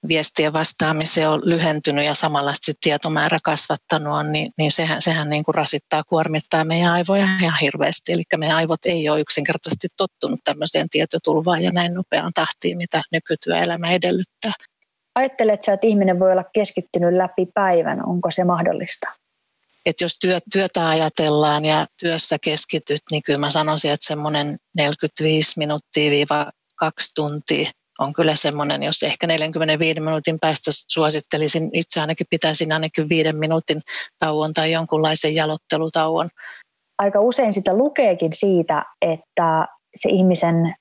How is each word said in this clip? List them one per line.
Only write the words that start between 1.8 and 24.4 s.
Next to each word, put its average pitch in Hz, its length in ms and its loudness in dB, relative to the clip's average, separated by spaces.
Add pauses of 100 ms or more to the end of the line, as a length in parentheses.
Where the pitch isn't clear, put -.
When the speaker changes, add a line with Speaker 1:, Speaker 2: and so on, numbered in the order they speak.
Speaker 1:
ja 147 80 0
samalla 143 400 0
sitten 147 300 -6
tietomäärä 156 600 0
kasvattanut 151 720 -2
on, 151 180 -2
niin, 151 260 -2
niin 151 140 2
sehän, 160 300 -2
sehän 156 280 0
niin 151 140 0
kuin 156 120 0
rasittaa, 156 480 -2
kuormittaa 156 600 0
meidän 170 280 2
aivoja 180 320 2
ihan 185 380 0
hirveästi. - 520 -2
Elikkä 170 240 -2
meidän 156 200 0
aivot 160 280 -2
ei 165 240 0
ole 151 100 2
yksinkertaisesti - 680 -4 (100)
tottunut - 460 -4
tämmöiseen 151 480 -2
tietotulvaan 160 680 0
ja 180 100 0
näin 175 220 0
nopeaan 175 420 -4
tahtiin, 175 420 -2
mitä 170 240 -2 (100)
nykytyöelämä 170 800 -2
edellyttää. 180 600 -2 (640)
Speaker 2:
Ajattelet 233 480 2
sä, 202 100 2
että 196 140 2
ihminen 190 320 4
voi 190 120 6
olla 185 220 2
keskittynyt 180 600 0
läpi 180 400 2
päivän? 170 520 2
Onko 175 260 -2
se 180 120 0
mahdollista? 175 640 0 (800)
Speaker 1:
Et 165 160 -2
jos 175 180 -4
työ-, 185 200 2 (120)
työtä 185 380 0
ajatellaan 151 760 2
ja 156 220 2 (120)
työssä 165 420 -2
keskityt, 151 600 -2 (100)
niin 151 120 -2
kyllä 143 160 0
mä 147 120 -2
sanoisin, 156 400 0
että 151 160 -2
semmoinen 151 500 -4 (180)